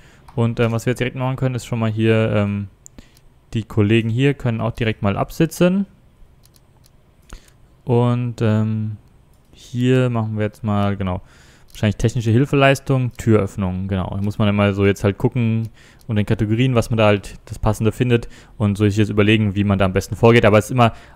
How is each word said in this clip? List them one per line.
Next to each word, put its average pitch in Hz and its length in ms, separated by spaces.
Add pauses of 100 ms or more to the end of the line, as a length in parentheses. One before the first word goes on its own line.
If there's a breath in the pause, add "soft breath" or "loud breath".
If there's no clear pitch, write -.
(340 loud breath)
Und, 117 240
ähm, 113 140
was 113 140
wir 127 60
jetzt - 80
direkt 127 160
machen 127 200
können, 131 180
ist 120 120
schon 117 120
mal 113 120
hier, 110 440
ähm, 101 340 (840 loud breath)
die 113 100
Kollegen 113 460
hier 131 240
können 113 300
auch 110 100
direkt 110 300
mal 101 160
absitzen. 180 640 (2000 loud breath)
Und, 120 560
ähm, 107 560 (560)
hier 127 560
machen 110 300
wir 107 80
jetzt - 180
mal, 101 320
genau, 92 240 (500 soft breath)
wahrscheinlich - 260
technische 117 340
Hilfeleistung, 135 880
Türöffnung, 98 680
genau. 95 300
Da 98 60
muss 101 160
man 107 100
immer 101 240
so 98 140
jetzt 101 180
halt 101 140
gucken 113 500 (400 soft breath)
und 110 80
in 104 100
Kategorien, 113 480
was 113 160
man 117 60
da 110 100
halt 104 280 (100)
das - 140
Passende 107 340
findet 120 360 (280 loud breath)
und 101 200
so 104 80
sich 101 120
jetzt 107 140
überlegen, 104 440
wie 101 100
man 98 140
da 98 60
am 92 80
besten 98 240
vorgeht. 117 300
Aber 104 120
es 104 60
ist - 60
immer 123 240 (220 loud breath)